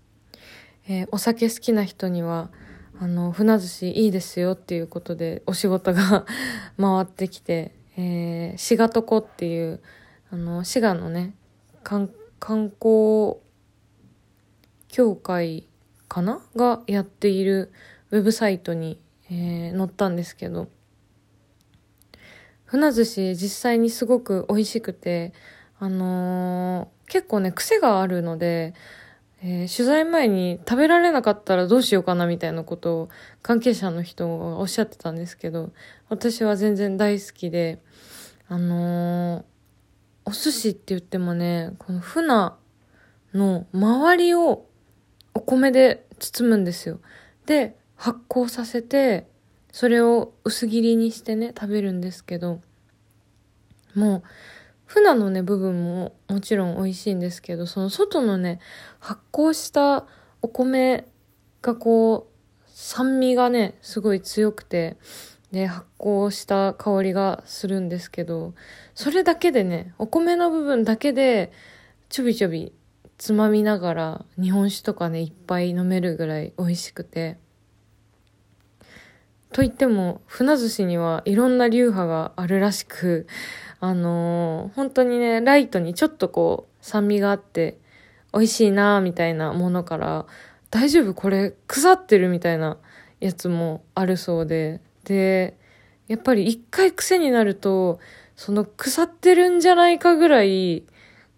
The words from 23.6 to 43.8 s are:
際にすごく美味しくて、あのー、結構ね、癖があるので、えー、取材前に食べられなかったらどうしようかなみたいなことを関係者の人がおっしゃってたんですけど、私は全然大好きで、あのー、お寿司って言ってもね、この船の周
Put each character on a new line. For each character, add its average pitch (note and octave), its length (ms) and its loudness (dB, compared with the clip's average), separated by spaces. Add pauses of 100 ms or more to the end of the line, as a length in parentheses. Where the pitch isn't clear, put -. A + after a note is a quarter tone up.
際 A#3 160 2
に A#3 100 2
す A#3 160 -6
ご B3 160 2
く F#3+ 300 -4
美 G#3 60 0
味 G#3+ 100 2
し A3+ 160 -6
く F#3+ 100 -8
て、 F3 400 -6 (460)
あ G3 100 -6
の F3+ 1000 -4 (160)
ー、 - 40 -20
結 F#4 180 -2
構 G#3+ 120 0
ね、 F#3 100 0
癖 G#4+ 300 0
が G#3+ 220 4
あ F#3+ 40 0
る F3+ 140 -2
の E3 160 -4
で、 E3+ 380 -4 (680)
え F3+ 220 -4
ー、 F3+ 100 -8
取 A#3+ 120 0
材 D#4 180 4
前 D#4+ 240 2
に F3+ 400 0
食 A#3+ 120 0
べ D#4 80 4
ら E4+ 120 6
れ F4 100 4
な C#4 120 0
か G#3+ 80 2
っ G#3 120 -2
た F#3+ 140 0
ら F3+ 100 2
ど A3 120 4
う B3+ 40 4
し - 120 0
よ F#3 80 4
う - 20 -12
か F3+ 100 0
な F3 120 0
み E3+ 120 -2
た E3+ 80 -6
い D#3+ 60 -6
な E3 120 -8
こ E3+ 120 -10
と E3+ 200 -4
を E3 120 -8 (320)
関 A#3 200 0
係 A#3+ 120 2
者 F#3+ 180 -4
の E3+ 120 -4
人 F3 240 -8 (120)
が E3+ 200 -8
お F#3+ 60 -4
っ - 20 -4
し - 120 -6
ゃ A3 40 2
っ G#3+ 40 -4
て - 120 -14
た E3+ 120 -8
ん D#3+ 60 -8
で E3+ 80 -8
す F3 140 -16
け E3+ 120 -10
ど、 E3 220 -8 (380)
私 A3+ 320 -4
は G#3 140 2
全 G#3 200 0
然 G3 220 -2
大 G#3 200 2
好 G3 140 -16
き - 180 -10
で、 E3 280 -4 (720)
あ F3+ 100 -6
の F3 840 -2
ー、 - 40 -16 (840)
お G#3 60 -6
寿 D4 200 -2
司 A3+ 160 -4
っ F#3+ 60 -2
て - 140 -20
言 F#3+ 100 -4
っ - 20 -10
て F3 160 -8
も F3+ 160 -2
ね、 F3 460 -4
こ - 160 -10
の F3+ 60 -6
船 A#3 520 0 (800)
の F#3+ 400 0
周 C4 520 4